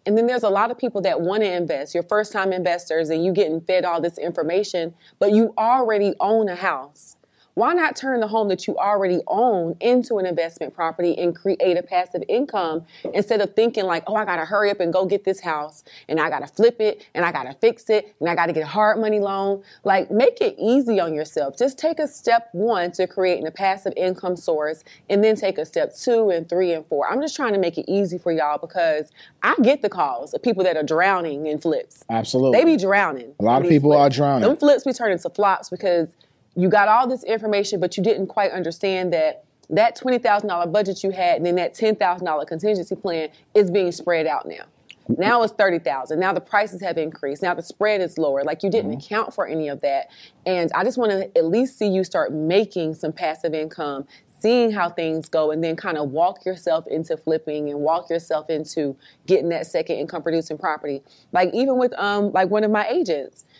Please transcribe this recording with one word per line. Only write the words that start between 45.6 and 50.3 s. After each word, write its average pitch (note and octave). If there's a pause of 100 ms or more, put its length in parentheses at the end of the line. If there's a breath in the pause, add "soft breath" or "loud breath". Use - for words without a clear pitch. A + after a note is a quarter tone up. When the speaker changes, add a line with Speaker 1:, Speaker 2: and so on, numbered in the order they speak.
Speaker 1:
thousand. D3+
Now F#3+
the F3+
prices G3+
have E3+
increased. D3+
Now F3+
the E3+
spread G#3
is E3
lower. C#3
Like, D#3
you G3
didn't D3+
Speaker 2:
Mm-hmm. D3
Speaker 1:
account G#3+
for G3
any D#3
of C#3
that. C#3 (380 loud breath)